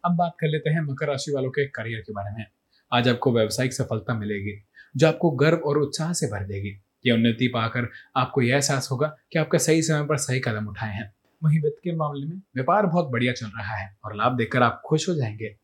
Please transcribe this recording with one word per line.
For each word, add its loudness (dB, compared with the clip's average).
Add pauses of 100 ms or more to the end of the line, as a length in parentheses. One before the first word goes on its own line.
अब 2
बात 0
कर 0
लेते 0
हैं 2
मकर -4
राशि -4
वालों -2
के 0
करियर -8
के -12
बारे -8
में। -10 (460)
आज 4
आपको 2
व्यावसायिक 2
सफलता -4
मिलेगी -6 (340)
जो 6
आपको 2
गर्व 4
और 0
उत्साह -2
से -2
भर -6
देगी। -8 (260)
ये 6
उन्नति 4
पाकर -2 (300)
आपको 2
यह 4
एहसास 0
होगा 0 (240)
कि 0
आपका 2
सही 4
समय 0
पर 0
सही -2
कदम -2
उठाए -8
हैं। -8 (300)
वहीं 4
वित्त -2
के -4
मामले -4
में -8 (200)
व्यापार 4
बहुत 2
बढ़िया 2
चल -8
रहा -8
है -8 (160)
और -8
लाभ 2
देखकर 2
आप 2
खुश 0
हो 0
जाएंगे। -4 (160)